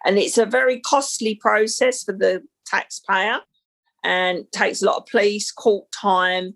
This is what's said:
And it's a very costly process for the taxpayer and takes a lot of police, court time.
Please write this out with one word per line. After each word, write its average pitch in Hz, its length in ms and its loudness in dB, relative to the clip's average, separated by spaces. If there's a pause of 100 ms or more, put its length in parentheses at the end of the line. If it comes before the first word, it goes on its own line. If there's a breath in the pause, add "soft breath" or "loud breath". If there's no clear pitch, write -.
And 202 120 4
it's 175 200 0
a 226 80 4
very 254 340 0
costly 247 560 -2
process 220 680 0
for 196 100 -6
the 190 300 0 (220)
taxpayer 196 720 -2 (640)
and 180 480 -2
takes - 300 -2
a 190 40 0
lot - 120 2
of - 80 -10
police, 208 460 0
court - 400 0
time. 185 640 0